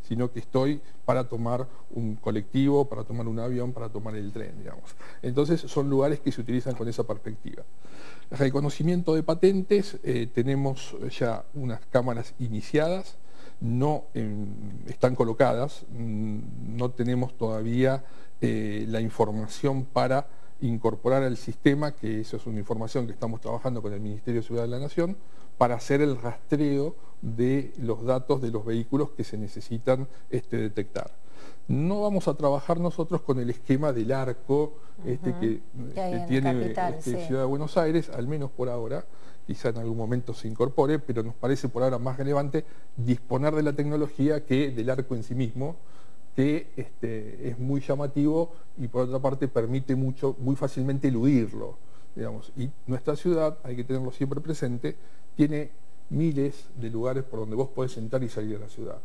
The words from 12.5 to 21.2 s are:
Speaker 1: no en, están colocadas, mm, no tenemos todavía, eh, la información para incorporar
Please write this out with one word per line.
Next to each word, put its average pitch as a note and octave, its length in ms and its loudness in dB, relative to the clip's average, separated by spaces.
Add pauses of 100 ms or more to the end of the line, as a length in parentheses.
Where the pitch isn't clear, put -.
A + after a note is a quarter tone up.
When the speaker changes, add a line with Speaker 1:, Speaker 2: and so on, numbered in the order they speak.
Speaker 1:
no B2+ 440 2 (100)
en, G#2 720 -4
están B2+ 280 2
colocadas, A#2+ 720 2 (100)
mm, A2 420 -2 (380)
no B2 140 0
tenemos B2 480 0
todavía, A#2 680 2 (360)
eh, A2 480 0
la A2 120 0
información A2+ 840 0
para C3 420 2 (340)
incorporar A#2+ 640 2